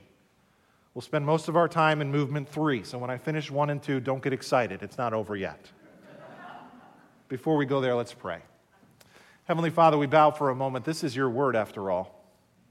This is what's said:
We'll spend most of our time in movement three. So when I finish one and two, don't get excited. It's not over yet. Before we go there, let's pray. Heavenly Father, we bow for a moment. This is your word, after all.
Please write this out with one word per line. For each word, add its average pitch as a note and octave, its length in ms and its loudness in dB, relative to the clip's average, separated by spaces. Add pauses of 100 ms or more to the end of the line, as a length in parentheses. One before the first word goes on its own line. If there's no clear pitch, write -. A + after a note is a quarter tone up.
(920)
We'll B2 80 -10
spend D3+ 240 -4
most D#3+ 240 0
of D#3+ 80 0
our E3+ 100 6
time D#3 340 2
in C#3 100 -2
movement C#3+ 360 -2
three. D3 360 -2
So B2 160 -10
when B2 100 -6
I B2+ 80 -6
finish D3+ 320 -6
one D3 200 0
and C#3+ 120 -4
two, C3+ 180 -2
don't C3 220 -4
get C#3 100 -2
excited. A2+ 520 -2
It's - 140 -12
not A#2+ 160 -2
over G#2+ 220 -4
yet. F2+ 360 -8 (1600)
Before D3+ 300 0
we C#3+ 80 2
go C#3 160 0
there, B2 140 0
let's A#2+ 180 -4
pray. E2+ 300 -10 (1000)
Heavenly E3 260 0
Father, E3 260 6
we D3 80 2
bow D3+ 260 6
for D3 200 0
a B2 40 -4
moment. C3 300 -4
This D#3+ 180 -4
is B2+ 120 -4
your C3+ 140 0
word, B2+ 260 0
after G2+ 360 -2
all. F#2 320 -4 (480)